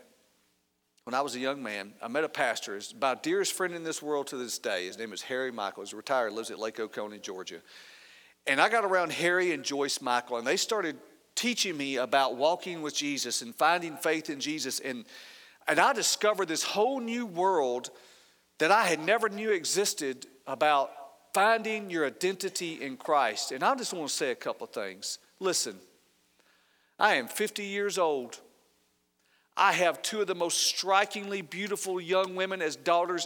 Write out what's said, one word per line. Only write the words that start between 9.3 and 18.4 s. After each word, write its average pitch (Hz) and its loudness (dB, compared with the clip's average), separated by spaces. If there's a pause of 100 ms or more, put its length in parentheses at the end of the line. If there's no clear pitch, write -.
and 143 -4
Joyce 139 -2
Michael, 123 0
and 117 -4
they 156 2
started 180 -2 (380)
teaching 214 -2
me 139 -2
about 131 4
walking 165 0
with 147 -4
Jesus 139 -2
and 117 -12
finding 165 2
faith 160 0
in 143 -6
Jesus. 135 -4
And, 123 -8 (640)
and 156 4
I 233 8
discovered 202 2
this 160 -2
whole 254 2
new 233 -4
world 165 2 (720)